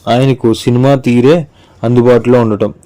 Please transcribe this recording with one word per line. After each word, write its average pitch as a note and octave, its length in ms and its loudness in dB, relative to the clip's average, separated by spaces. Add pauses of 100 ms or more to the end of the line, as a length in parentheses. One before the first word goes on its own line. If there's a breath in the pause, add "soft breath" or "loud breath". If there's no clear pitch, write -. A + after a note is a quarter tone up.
ఆయనకు A#2+ 460 0
సినిమా B2+ 420 0
తీరే C3 520 0 (360 soft breath)
అందుబాటులో A#2+ 580 2
ఉండటం. G#2+ 320 -4 (120)